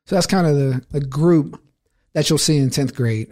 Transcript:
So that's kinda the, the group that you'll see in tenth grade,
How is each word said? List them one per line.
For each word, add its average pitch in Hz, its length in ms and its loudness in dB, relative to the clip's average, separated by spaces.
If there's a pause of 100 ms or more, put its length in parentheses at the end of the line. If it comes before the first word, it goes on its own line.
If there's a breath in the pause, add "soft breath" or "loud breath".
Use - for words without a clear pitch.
So - 80 -4
that's 180 120 2
kinda 170 280 2
the, 135 360 -2
the 143 160 -4
group 151 540 0 (540)
that 151 140 -2
you'll 151 100 2
see 156 180 0
in 135 140 2
tenth 135 240 -4
grade, 113 380 -4